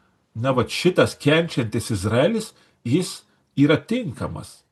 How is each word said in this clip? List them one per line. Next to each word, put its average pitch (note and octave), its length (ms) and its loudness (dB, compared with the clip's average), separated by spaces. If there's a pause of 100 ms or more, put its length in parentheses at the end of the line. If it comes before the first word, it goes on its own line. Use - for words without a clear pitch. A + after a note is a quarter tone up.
(360)
na, C3 160 -2
vat B2 180 0
šitas - 480 2
kenčiantis B2+ 720 0
Izraelis, A#2+ 640 0 (320)
jis E3+ 380 -2 (340)
yra D3 240 6
tinkamas. - 800 -8 (100)